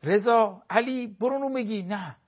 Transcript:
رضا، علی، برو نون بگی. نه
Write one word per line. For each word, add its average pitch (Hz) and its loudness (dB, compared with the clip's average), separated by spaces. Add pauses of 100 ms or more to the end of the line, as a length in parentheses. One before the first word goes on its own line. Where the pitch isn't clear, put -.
رضا، 208 2
علی، 247 0
برو 226 -2
نون 269 -2
بگی. 220 -4
نه 185 -8 (100)